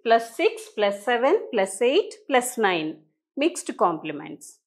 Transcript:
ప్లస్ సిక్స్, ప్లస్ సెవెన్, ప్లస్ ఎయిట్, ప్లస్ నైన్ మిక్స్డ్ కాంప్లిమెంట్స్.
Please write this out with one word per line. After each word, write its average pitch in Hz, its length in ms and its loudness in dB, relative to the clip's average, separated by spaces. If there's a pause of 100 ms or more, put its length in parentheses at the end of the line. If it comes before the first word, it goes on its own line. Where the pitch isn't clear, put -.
ప్లస్ 233 240 4 (120)
సిక్స్, - 260 0 (100)
ప్లస్ 202 320 0
సెవెన్, 254 300 2 (140)
ప్లస్ 190 260 -2 (100)
ఎయిట్, 311 260 0 (140)
ప్లస్ 247 240 2 (160)
నైన్ 160 220 -2 (520)
మిక్స్డ్ - 300 -2 (100)
కాంప్లిమెంట్స్. 156 680 -4 (160)